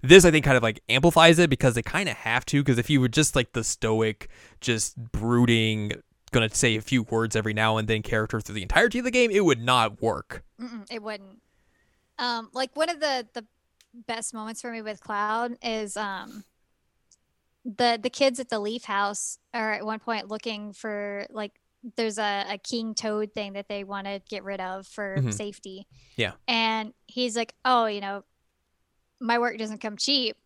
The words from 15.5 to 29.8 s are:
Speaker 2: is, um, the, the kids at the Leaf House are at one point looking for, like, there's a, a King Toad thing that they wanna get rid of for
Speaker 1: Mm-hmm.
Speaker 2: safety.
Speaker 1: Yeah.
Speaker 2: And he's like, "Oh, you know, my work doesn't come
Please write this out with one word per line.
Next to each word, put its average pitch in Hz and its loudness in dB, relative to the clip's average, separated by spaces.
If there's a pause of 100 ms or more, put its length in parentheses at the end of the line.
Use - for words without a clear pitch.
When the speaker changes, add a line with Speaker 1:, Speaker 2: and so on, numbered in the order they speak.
Speaker 2:
is, 220 -6
um, 202 -10 (1200)
the, 233 -2
the 247 -4
kids 269 0
at 254 -10
the 226 -4
Leaf 214 -8
House 202 -4 (160)
are 220 -4
at 202 -8
one 220 -8
point 208 -6
looking 208 -10
for, 202 -8
like, 208 -10 (440)
there's 220 -4
a, 202 -2
a 202 -6
King 226 -6
Toad 214 -4
thing 202 -10
that 202 -10
they 202 -8
wanna 196 -8
get 190 -10
rid 196 -8
of 185 -10
for 196 -8
Speaker 1:
Mm-hmm. 127 0
Speaker 2:
safety. 196 -10 (300)
Speaker 1:
Yeah. 208 -2 (160)
Speaker 2:
And 226 -2 (140)
he's 247 -4
like, 226 -6 (100)
"Oh, 240 4
you 208 -4
know, 196 -10 (960)
my 233 0
work 233 -2
doesn't 214 -8
come 208 -8